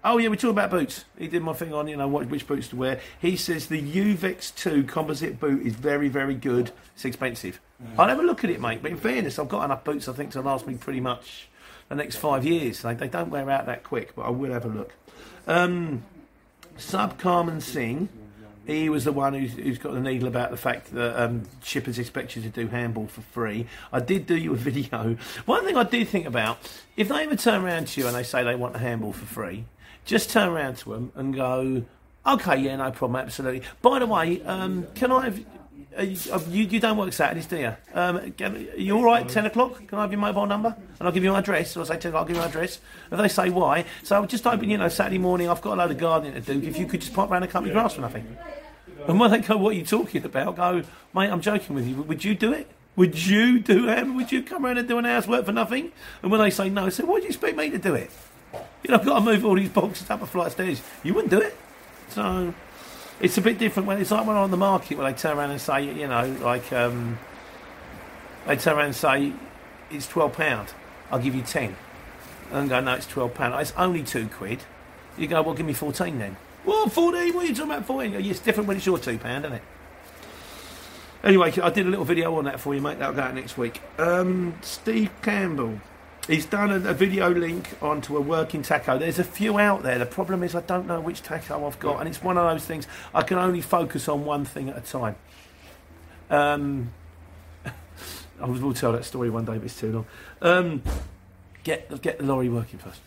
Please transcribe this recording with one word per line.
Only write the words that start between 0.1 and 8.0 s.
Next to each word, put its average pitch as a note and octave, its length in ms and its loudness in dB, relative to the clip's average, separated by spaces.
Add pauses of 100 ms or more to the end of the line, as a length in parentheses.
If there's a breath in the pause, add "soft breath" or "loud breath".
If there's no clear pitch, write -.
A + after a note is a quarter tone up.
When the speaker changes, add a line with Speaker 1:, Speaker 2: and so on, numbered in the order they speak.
Speaker 1:
yeah, A3+ 100 4
we're G#3+ 80 2
talking A#3 140 2
about G3+ 200 2
boots. F3 340 -2 (140)
He E3 80 -8
did E3+ 160 -2
my D#3+ 100 -4
thing D#3+ 200 -6
on, D3 160 -4
you D3+ 80 -8
know, C#3 120 -2
what, C#3+ 180 0
which C#3 200 -6
boots C3+ 220 -4
to B2 80 -10
wear. C3 240 -2 (200 loud breath)
He F3+ 160 2
says E3 300 -2
the D#3 140 -2
Uvex F#3 760 0
two D3 300 2
composite D3+ 560 -4
boot C#3+ 260 0
is A2+ 80 0
very, C#3+ 340 0
very C3+ 260 0
good. B2 360 0 (240 loud breath)
It's - 100 -18
expensive. A#2+ 560 -6 (200)
Speaker 2:
Yeah. A2+ 220 2